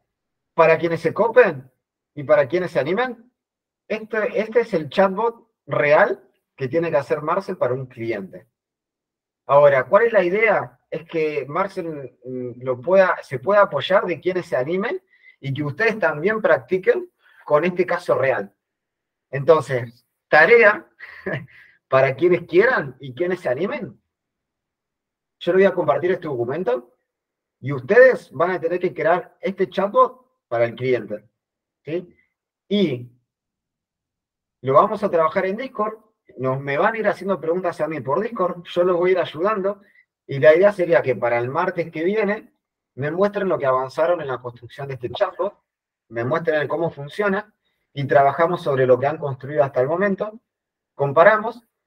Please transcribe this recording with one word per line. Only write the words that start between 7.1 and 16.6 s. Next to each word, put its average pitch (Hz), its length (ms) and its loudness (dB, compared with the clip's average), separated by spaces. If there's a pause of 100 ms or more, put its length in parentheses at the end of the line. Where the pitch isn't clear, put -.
Marcel 185 340 -4
para 127 180 -2
un 131 120 -8
cliente. 113 640 -10 (960)
Ahora, 139 380 6
¿cuál 220 220 4
es 226 60 2
la 196 120 4
idea? 175 560 0 (100)
Es 160 140 -10
que 151 420 -4
Marcel, 165 800 -8
mm, 123 380 -10
lo 127 180 -6
pueda, 180 420 2
se 135 160 -10
pueda 196 240 2
apoyar 185 440 0
de 165 140 -6
quienes 180 260 -4
se 147 100 -4
animen 190 440 -4 (380)
y 139 160 -6
que 151 80 -6
ustedes 214 360 -2
también 175 440 -2
practiquen 185 680 0 (340)